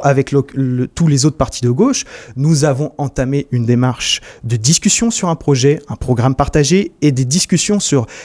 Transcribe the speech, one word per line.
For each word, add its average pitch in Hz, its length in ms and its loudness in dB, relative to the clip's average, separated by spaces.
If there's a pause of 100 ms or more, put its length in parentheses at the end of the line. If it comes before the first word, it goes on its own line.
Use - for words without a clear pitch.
avec 139 260 2
le, 139 120 2 (100)
le, 127 340 -2
tous 170 200 0
les 139 180 2
autres 151 120 0
partis - 240 -4
de 123 100 2
gauche, 226 340 2 (320)
nous 147 260 2
avons 143 340 -2
entamé 139 540 -4
une 120 140 -2
démarche 120 560 0 (220)
de 117 120 -2
discussion 175 560 0
sur 190 160 -4
un 165 80 0
projet, 143 540 2
un 107 60 -10
programme 123 400 0
partagé 156 680 0
et 147 100 4
des 131 140 0
discussions 185 560 0
sur 123 240 0 (200)